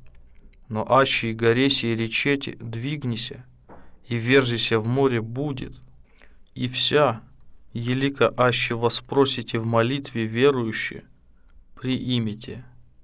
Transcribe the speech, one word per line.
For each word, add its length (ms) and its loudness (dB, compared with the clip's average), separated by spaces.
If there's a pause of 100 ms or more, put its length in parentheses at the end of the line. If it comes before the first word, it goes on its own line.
(720)
но 200 -4
аще 420 2
и 20 -6
горе 340 4
сей 260 0
речете: 640 -2
двигнися, 840 -8 (640)
и 80 -2
верзися 640 4
в 80 -4
море 320 2
будет, 580 -8 (760)
и 140 -4
вся, 520 2 (540)
елика 600 0
аще 400 2
воспросите 840 0
в 80 -4
молитве 580 0
верующе, 800 0 (720)
приимите». 880 -4 (400)